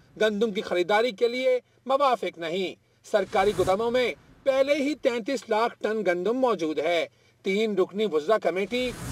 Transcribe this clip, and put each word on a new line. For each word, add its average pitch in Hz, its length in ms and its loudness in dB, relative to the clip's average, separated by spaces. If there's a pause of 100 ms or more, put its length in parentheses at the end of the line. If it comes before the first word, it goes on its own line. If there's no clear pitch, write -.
(180)
गंदम 214 340 0
की 196 100 -4
खरीदारी 208 500 2
के 233 160 0
लिए 254 280 0 (320)
मुवाफिक 247 520 0
नहीं। 170 340 -4 (320)
सरकारी 202 480 2
गोदामों 185 380 0
में 240 220 0 (320)
पहले 269 300 2
ही 294 220 0
तैंतीस 240 520 -2
लाख 226 340 0
टन 220 200 -2
गंदम 180 340 0
मौजूद 170 420 0
है। 160 240 0 (420)
तीन 208 300 0
रुकनी 185 300 0
वुज़रा 160 340 0
कमेटी 196 440 -2 (280)